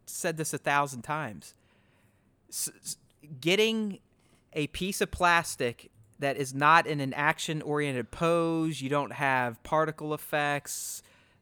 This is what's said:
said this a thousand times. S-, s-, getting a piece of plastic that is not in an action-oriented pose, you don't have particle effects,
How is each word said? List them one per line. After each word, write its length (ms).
said 320
this 160
a 40
thousand 440
times. 520
S-, 220
s-, 160
getting 580
a 140
piece 340
of 100
plastic 800
that 180
is 160
not 340
in 140
an 120
action-oriented 960
pose, 720
you 80
don't 240
have 500
particle 500
effects, 880